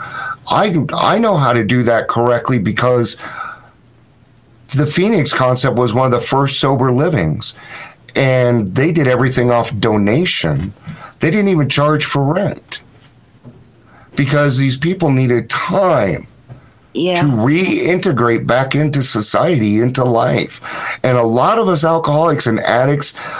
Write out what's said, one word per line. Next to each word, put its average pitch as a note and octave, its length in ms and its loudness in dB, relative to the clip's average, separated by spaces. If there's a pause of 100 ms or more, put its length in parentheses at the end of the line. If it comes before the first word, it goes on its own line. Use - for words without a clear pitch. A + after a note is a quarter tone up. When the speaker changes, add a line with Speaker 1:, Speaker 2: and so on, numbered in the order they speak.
(480)
Speaker 1:
I, E3+ 360 0 (100)
I D#3+ 240 0
know A3 180 2
how C3 160 2
to A#2 120 2
do B2 200 2
that A2+ 240 0
correctly A#2+ 500 0
because A#2 580 0 (1600)
the C#3+ 120 0
Phoenix F3+ 460 0
concept B2+ 440 0
was A#2+ 180 2
one C3 120 2
of B2 60 2
the - 140 0
first C#3 340 0
sober C3 320 2
livings, A#2+ 600 0 (600)
and A#2+ 600 2
they D3 180 2
did D#3 160 2
everything B2 420 2
off A#2 300 0
donation. G#2+ 920 0 (480)
They D#3+ 100 2
didn't G3+ 180 2
even D3+ 220 2
charge D3 340 0
for - 180 -2
rent E3 600 -4 (1300)
because C#3+ 440 2
these C3+ 180 0
people E3 340 0
needed B2 380 2
time E3 800 0 (680)
Speaker 2:
Yeah. F3 300 0
Speaker 1:
to D3 60 2
reintegrate C3 1160 0
back C3 280 0
into C#3+ 260 0
society, A2 800 0
into B2+ 240 0
life. A#2+ 560 0 (420)
And B2 140 2
a A#2+ 60 2
lot B2+ 360 2
of A3+ 100 0
us D#3+ 160 0
alcoholics D#3+ 600 0
and A2 140 0
addicts, C3+ 540 0 (260)